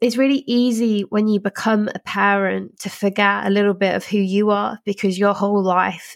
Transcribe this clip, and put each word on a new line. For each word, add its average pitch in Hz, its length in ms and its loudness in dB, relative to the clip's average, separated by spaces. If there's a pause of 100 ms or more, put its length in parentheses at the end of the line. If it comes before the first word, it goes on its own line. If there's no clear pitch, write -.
it's 233 160 0
really 269 280 2
easy 233 560 2
when 214 260 0
you 208 120 2
become 214 540 -2
a - 40 -10
parent 196 840 -2
to 190 100 -10
forget 202 560 0
a 202 40 2
little 202 240 2
bit 190 200 0
of 190 100 -4
who 208 140 -2
you 202 320 2
are 208 340 -2
because 196 340 -2
your 202 160 2
whole 202 280 0
life 185 540 -2